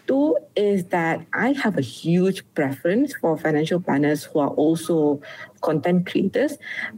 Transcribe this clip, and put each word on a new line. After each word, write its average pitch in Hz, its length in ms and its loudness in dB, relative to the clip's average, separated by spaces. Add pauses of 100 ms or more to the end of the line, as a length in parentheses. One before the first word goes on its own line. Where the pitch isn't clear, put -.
two 294 320 2 (180)
is 202 300 0
that 165 460 -2
I 208 200 0
have 247 240 -2
a - 60 0
huge 180 600 0 (120)
preference 170 640 0
for 160 200 0
financial 156 440 0
planners 147 440 0
who - 140 -4
are 139 100 2
also 151 720 2 (400)
content 175 460 0
creators. - 500 0 (420)